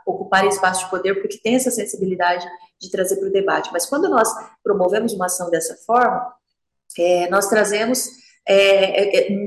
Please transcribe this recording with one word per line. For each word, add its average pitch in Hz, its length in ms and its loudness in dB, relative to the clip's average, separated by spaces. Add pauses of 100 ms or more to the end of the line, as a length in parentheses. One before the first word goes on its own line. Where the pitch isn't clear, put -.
ocuparem 196 460 0
espaço - 340 0
de - 60 -12
poder, 190 320 -2
porque - 160 -8
tem 226 160 0
essa 254 160 0
sensibilidade 185 760 -2 (320)
de - 120 -18
trazer 185 260 -2
pro 196 160 -4
debate. 175 400 0
Mas 170 140 -4
quando 311 240 0
nós 220 180 4 (340)
promovemos 202 520 0
uma 180 100 -4
ação 180 240 -6
dessa 165 260 -2 (120)
forma, 220 480 2 (640)
é, 175 320 2
nós 196 180 2
trazemos, 214 600 0 (360)
é, 196 760 4
é, 196 100 -2
é, 196 40 0 (100)